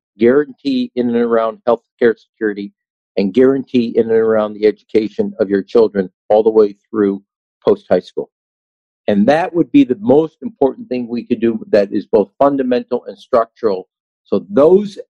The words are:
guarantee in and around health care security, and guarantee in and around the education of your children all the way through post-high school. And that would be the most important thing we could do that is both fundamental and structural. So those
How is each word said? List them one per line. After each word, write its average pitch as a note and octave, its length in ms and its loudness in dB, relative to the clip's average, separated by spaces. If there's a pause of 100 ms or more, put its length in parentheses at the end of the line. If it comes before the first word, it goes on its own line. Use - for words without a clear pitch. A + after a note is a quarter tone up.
(180)
guarantee B2+ 800 0
in B2 140 -2
and A#2 80 -2
around A2+ 480 -2
health A#2 180 0 (160)
care A#2 160 2
security, G2+ 580 -8 (440)
and G2 160 -2
guarantee B2+ 540 2 (100)
in A2+ 120 0
and - 20 0
around A2 420 0
the G#2 120 -4
education G#2 720 -2
of G2+ 100 -2
your G2 140 -2
children G2+ 460 0 (200)
all G#2+ 140 4
the A2+ 60 4
way G#2+ 260 2 (140)
through G2 340 -2 (420)
post-high G2 340 0
school. - 300 -10 (800)
And G#2 200 2
that D#3 260 0
would D#3 180 -2
be C#3+ 140 4
the A#2+ 140 -4
most C#3 420 0
important B2 480 -4
thing B2 180 -6
we A#2 180 -8
could A#2 140 -4
do A2 300 -2
that G2+ 240 0
is G2+ 120 -4
both G2+ 340 0
fundamental B2+ 680 -2
and G#2 120 -18
structural. A2 720 -4 (380)
So G2 240 -4
those F3 500 2 (100)